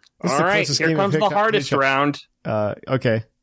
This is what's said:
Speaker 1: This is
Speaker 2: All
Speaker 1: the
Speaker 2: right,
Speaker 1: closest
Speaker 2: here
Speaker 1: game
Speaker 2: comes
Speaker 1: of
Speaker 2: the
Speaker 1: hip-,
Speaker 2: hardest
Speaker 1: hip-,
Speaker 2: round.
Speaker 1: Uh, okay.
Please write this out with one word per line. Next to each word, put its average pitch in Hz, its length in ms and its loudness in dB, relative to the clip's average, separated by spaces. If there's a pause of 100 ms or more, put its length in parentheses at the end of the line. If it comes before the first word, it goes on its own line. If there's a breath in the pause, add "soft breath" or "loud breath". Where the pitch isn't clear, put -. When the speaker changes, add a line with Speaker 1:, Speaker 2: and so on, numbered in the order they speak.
(220)
Speaker 1:
This - 40 -4
is 175 60 0
Speaker 2:
All 135 80 2
Speaker 1:
the 156 40 2
Speaker 2:
right, 190 140 2
Speaker 1:
closest 180 220 -2
Speaker 2:
here 156 100 0
Speaker 1:
game 160 80 0
Speaker 2:
comes 196 180 0
Speaker 1:
of 156 60 0
Speaker 2:
the 202 80 2
Speaker 1:
hip-, - 80 -2
Speaker 2:
hardest 208 320 0
Speaker 1:
hip-, 139 100 0
Speaker 2:
round. 135 420 2 (220)
Speaker 1:
Uh, 107 320 -4 (100)
okay. 120 380 -2 (200)